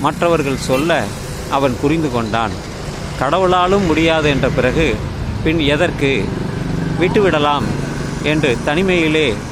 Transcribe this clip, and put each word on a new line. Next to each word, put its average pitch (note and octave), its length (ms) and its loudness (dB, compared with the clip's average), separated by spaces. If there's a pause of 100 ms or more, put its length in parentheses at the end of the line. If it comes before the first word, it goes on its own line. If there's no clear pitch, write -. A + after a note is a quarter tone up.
மற்றவர்கள் D3+ 680 0
சொல்ல C#3 340 2 (480)
அவன் C3+ 300 0
புரிந்து D3+ 300 0
கொண்டான். A2+ 400 -2 (680)
கடவுளாலும் F3+ 680 2
முடியாது D#3+ 420 2
என்ற C#3+ 200 2
பிறகு, C3+ 380 2 (580)
பின் D#3+ 160 2
எதற்கு, C#3+ 520 2 (880)
விட்டுவிடலாம் D#3+ 680 2 (560)
என்று D3 340 2 (100)
தனிமையிலே D#3 600 2 (260)